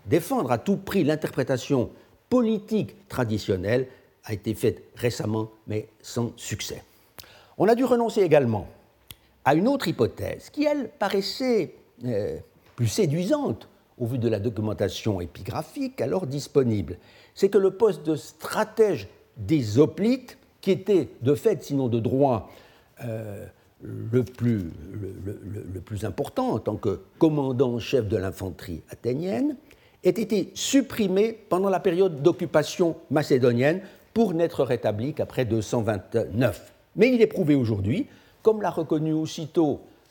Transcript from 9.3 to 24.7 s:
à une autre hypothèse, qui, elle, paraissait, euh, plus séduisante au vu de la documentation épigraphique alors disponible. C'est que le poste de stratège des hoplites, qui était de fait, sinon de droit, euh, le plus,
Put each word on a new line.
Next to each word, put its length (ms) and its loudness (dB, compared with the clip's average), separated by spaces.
à 100 6
une 140 4
autre 220 0
hypothèse, 600 -4
qui, 140 -4
elle, 240 0
paraissait, 800 -2
euh, 320 -2
plus 100 0
séduisante 800 0
au 60 -2
vu 120 -4
de 120 0
la 100 0
documentation 800 -2
épigraphique 800 -8
alors 260 -2
disponible. 720 0
C'est 160 2
que 80 2
le 140 6
poste 340 0
de 100 0
stratège 960 -2
des 420 0
hoplites, 600 2
qui 100 0
était 380 2
de 140 4
fait, 300 0
sinon 240 0
de 100 2
droit, 500 2
euh, 420 -10
le 420 -2
plus, 480 -2